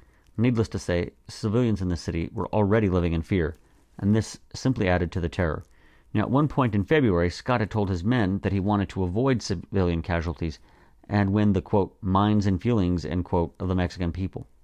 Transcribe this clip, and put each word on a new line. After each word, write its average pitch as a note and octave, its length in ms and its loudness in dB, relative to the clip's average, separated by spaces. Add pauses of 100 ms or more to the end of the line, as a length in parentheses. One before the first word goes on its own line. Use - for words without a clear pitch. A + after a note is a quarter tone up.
(360)
Needless A2+ 340 2
to G2 100 -6
say, F2 320 -2 (160)
civilians A2 520 0
in F2+ 100 -2
the F2 60 0
city E2+ 380 -4
were - 140 -6
already G#2 420 2
living F2 240 2
in E2 80 0
fear, D#2+ 340 -2 (440)
and G2+ 160 2
this - 240 -2 (120)
simply A2+ 380 0
added F2+ 220 2
to F2+ 100 -4
the E2 80 -2
terror. E2 340 -4 (480)
Now, G#2+ 120 0
at - 80 -4
one C#3+ 160 2
point B2 260 0
in G2+ 100 2
February, F#2 460 4
Scott B2 300 -2
had G#2 100 -2
told G#2 180 -2
his F2 160 -2
men G2+ 360 0
that G2+ 120 -2
he G2+ 80 0
wanted G2+ 300 0
to F#2+ 140 -4
avoid A2+ 400 0
civilian F2 580 -2
casualties E2 560 -4 (500)
and G2+ 260 2
win G#2 200 4
the, F#2 80 0
quote, G2 400 0
"minds G2+ 460 2
and F#2 120 2
feelings," F2+ 460 0
end E2+ 200 -4
quote, E2+ 340 0
of F#2+ 80 -4
the F#2 80 0
Mexican F2+ 360 -2
people. F#2 360 -8 (160)